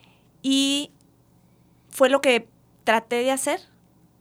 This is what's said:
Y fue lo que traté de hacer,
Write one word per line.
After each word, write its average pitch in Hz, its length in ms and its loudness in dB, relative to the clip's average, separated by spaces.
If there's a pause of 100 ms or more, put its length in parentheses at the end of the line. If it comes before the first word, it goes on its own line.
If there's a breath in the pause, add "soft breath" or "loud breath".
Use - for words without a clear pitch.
(420 loud breath)
Y 277 480 -2 (1000)
fue 254 180 2
lo 269 120 2
que 247 280 0 (360)
traté 226 320 0
de 254 160 -2
hacer, 285 280 -4 (600)